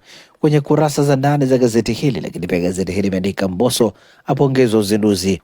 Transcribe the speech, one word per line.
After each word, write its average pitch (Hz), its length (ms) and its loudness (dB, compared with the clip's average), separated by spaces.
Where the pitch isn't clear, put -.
kwenye 151 200 2
kurasa 151 420 0
za 143 140 2
ndani 143 300 2
za 131 120 4
gazeti 117 340 2
hili. 117 280 -2
Lakini - 260 -8
pia 90 140 -2
gazeti 90 320 -4
hili 98 100 -4
limeandika 95 460 -2
Mbosso 110 440 0
apongezwa 131 540 2
uzinduzi 98 640 0